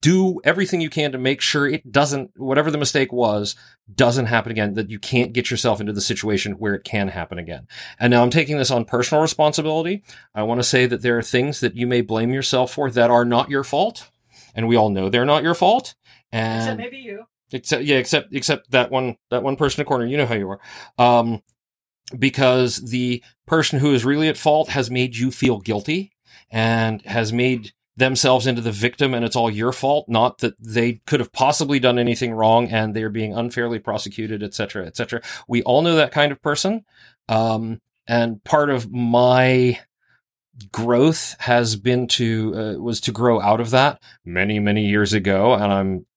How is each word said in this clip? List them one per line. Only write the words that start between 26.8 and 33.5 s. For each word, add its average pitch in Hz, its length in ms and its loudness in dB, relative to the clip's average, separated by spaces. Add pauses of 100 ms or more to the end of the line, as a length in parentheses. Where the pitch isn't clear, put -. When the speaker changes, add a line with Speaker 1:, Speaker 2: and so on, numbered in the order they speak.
Speaker 1:
has 113 320 -4
made 120 400 -2 (240)
themselves 127 500 2
into 120 140 -2
the 113 100 -2
victim, 123 420 0
and 120 120 -2
it's 113 100 -4
all 117 160 0
your 113 220 -2
fault, 147 340 -2
not 117 300 2
that - 200 -4
they 117 480 -2
could 143 140 0
have 120 140 -6
possibly 139 480 0
done 123 180 2
anything 120 340 -2
wrong 110 360 2
and 110 260 -2
they're 110 140 -4
being 107 240 -4
unfairly 117 440 -4